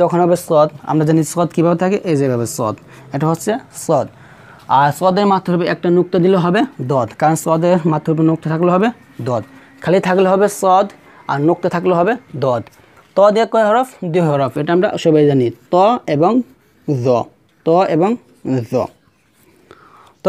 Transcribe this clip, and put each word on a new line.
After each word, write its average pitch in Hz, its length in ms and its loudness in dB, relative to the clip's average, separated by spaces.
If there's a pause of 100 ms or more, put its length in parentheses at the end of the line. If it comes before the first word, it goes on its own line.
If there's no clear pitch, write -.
তখন 175 220 0
হবে 175 120 2 (120)
সদ। 151 200 4 (220)
আমরা 156 180 0
জানি 160 140 2 (100)
সদ 170 240 -2
কীভাবে 170 260 0
থাকে? 185 140 -2 (140)
এই 151 100 0
যেভাবে 123 260 -2 (100)
সদ, 110 180 -4 (400)
এটা 143 160 -2
হচ্ছে 165 220 -4 (340)
সদ। 139 220 0 (720)
আর 143 100 4 (100)
সদের 185 340 0
মাথার 180 240 0
উপরে 170 180 -2
একটা 175 220 -4
নুক্তা 180 280 0
দিলে 190 200 2
হবে 175 160 0 (300)
দদ, 127 180 0 (120)
কারণ 156 240 2
সদের 170 320 2 (160)
মাথার 156 220 -4
উপর 160 160 0
নুক্তা 160 240 -4
থাকলে 160 200 0
হবে 196 140 0 (400)
দদ, 117 140 -2 (400)
খালি 175 160 0 (100)
থাকলে 185 240 2
হবে 196 140 2 (140)
সদ, 190 260 2 (440)
আর 135 160 -4
নুক্তা 175 280 0
থাকলে 180 240 0
হবে 175 140 0 (320)
দদ। 120 180 -2 (540)
ত - 20 0 (160)
দিয়ে 226 180 2
কয় 226 160 2
হরফ? 247 200 0 (240)
দুই 175 160 2
হরফ, 139 320 -2
এটা 147 160 -4
আমরা 190 120 0 (160)
সবাই 156 260 4
জানি, 131 160 2 (260)
ত - 20 -2 (400)
এবং 165 180 2 (560)
জ, 131 180 -2 (600)
ত - 20 0 (260)
এবং 175 160 0 (600)
জ। 127 40 -8 (1500)
তো 190 60 2